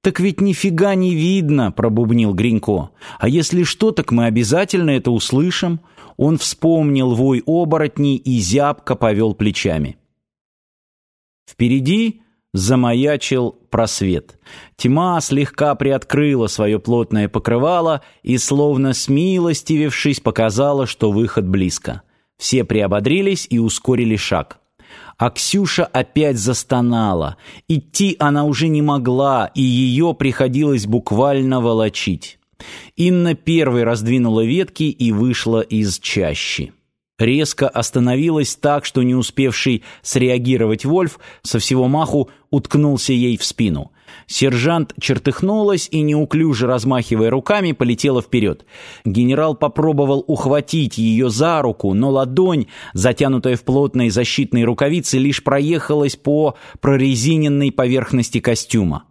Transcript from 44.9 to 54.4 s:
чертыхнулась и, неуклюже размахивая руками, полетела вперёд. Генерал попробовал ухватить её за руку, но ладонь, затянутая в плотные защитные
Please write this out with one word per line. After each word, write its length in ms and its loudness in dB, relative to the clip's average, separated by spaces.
чертыхнулась 880 0
и, 100 -2
неуклюже 680 0
размахивая 600 0
руками, 420 0
полетела 500 0
вперёд. 420 -2
Генерал 520 0
попробовал 720 0
ухватить 680 -2
её 320 2
за 320 0
руку, 320 -2
но 180 2
ладонь, 580 2
затянутая 600 0
в 80 -8
плотные 480 0
защитные 520 0